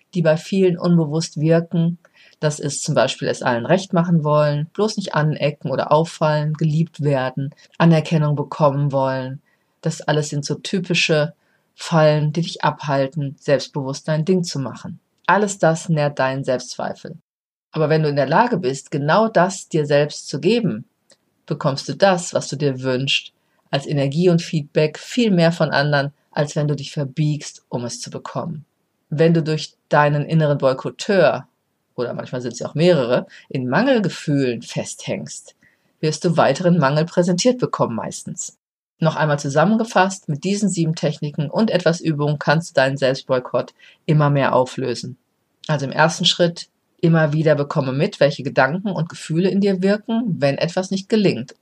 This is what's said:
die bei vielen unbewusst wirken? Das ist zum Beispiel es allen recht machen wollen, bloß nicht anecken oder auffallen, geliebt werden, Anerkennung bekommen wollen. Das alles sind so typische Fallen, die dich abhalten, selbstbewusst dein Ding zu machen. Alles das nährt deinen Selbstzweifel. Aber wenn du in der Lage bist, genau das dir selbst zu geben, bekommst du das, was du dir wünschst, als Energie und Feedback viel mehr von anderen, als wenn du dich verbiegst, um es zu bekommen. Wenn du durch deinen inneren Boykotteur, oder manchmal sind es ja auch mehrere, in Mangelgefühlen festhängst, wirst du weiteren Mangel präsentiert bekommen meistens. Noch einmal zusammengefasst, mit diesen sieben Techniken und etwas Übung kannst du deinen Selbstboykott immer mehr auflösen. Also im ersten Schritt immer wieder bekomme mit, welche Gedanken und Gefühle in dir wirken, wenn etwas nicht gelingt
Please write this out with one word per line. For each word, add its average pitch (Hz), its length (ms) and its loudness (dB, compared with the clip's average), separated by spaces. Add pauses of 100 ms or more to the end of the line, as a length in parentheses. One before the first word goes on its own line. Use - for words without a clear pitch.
(160)
die 175 80 0
bei 160 140 4
vielen 185 420 0
unbewusst 165 600 0
wirken? 165 600 2 (400)
Das 147 200 -2
ist - 240 -6
zum 147 120 -2
Beispiel 120 320 0
es 120 160 -4
allen 120 240 -2
recht 190 260 0
machen 170 300 2
wollen, 151 500 0
bloß 214 240 -2
nicht 196 160 -8
anecken 147 560 -2
oder 127 220 -2
auffallen, 151 640 0
geliebt 156 500 -2
werden, 135 500 -2 (240)
Anerkennung 156 580 2
bekommen 143 560 0
wollen. 131 500 -2 (400)
Das 160 200 -6
alles 151 280 -2
sind 147 160 -4
so 175 100 -4
typische 170 800 0 (460)
Fallen, 151 540 2
die 170 80 -2
dich - 220 -8
abhalten, 143 760 -2
selbstbewusst 139 680 -2
dein 156 180 0
Ding 185 180 2
zu 175 140 -6
machen. 139 420 -10 (280)
Alles 196 320 2
das 165 300 0
nährt 147 280 0
deinen 135 260 -2
Selbstzweifel. - 720 -6 (540)
Aber 156 180 0
wenn 160 120 2
du 151 80 2
in 143 60 -2
der 139 120 2
Lage 214 300 2
bist, 135 320 -4
genau 160 380 2
das 190 420 0
dir 156 160 0
selbst 147 420 0
zu 143 120 -6
geben, 175 460 0 (600)
bekommst 143 420 -4
du 139 60 -6
das, 180 400 2
was - 140 -2
du - 80 -8
dir 135 260 -2
wünschst, 131 520 -2 (360)
als 185 160 -2
Energie 147 440 2
und 170 120 4
Feedback 151 560 -2
viel 233 320 0
mehr 170 220 4
von 160 180 0
anderen, 143 440 0 (180)
als 143 240 -4
wenn 151 120 -2
du 147 80 0
dich 139 160 -10
verbiegst, 147 800 -4
um 120 160 -8
es - 160 -10
zu - 80 -14
bekommen. - 560 -10 (440)
Wenn 165 260 4
du 160 80 2
durch 151 320 -4 (140)
deinen 147 360 4
inneren 151 320 2
Boykotteur, 135 880 0 (480)
oder 123 180 -4
manchmal 123 280 -8
sind 123 120 -8
es - 60 -12
ja - 80 -6
auch - 80 -8
mehrere, 147 520 4 (220)
in 127 200 -4
Mangelgefühlen 143 920 0
festhängst, - 920 -10 (440)
wirst 156 260 -2
du 165 120 2
weiteren 165 420 4
Mangel 147 260 2
präsentiert 185 540 0
bekommen 120 360 -2
meistens. - 640 -10 (420)
Noch 156 160 2
einmal 147 240 0
zusammengefasst, 190 880 2
mit 147 160 -4
diesen 202 260 0
sieben 160 260 0
Techniken 147 540 -4
und 214 200 2
etwas 170 320 0
Übung 147 380 -2
kannst 160 320 0
du - 20 -20
deinen 135 240 2
Selbstboykott 127 760 -2 (320)
immer 151 240 4
mehr 139 260 2
auflösen. 127 640 -2 (500)
Also 147 180 -2
im - 60 -6
ersten 165 340 2
Schritt 170 440 0 (300)
immer 160 320 4
wieder 156 220 4
bekomme 143 380 -2
mit, 143 280 -2
welche 143 220 0
Gedanken 143 480 0
und 170 200 -4
Gefühle 170 400 -2
in 196 120 0
dir 190 220 0
wirken, 214 400 0 (160)
wenn 139 180 0
etwas 185 320 -4
nicht 190 200 -6
gelingt 175 520 0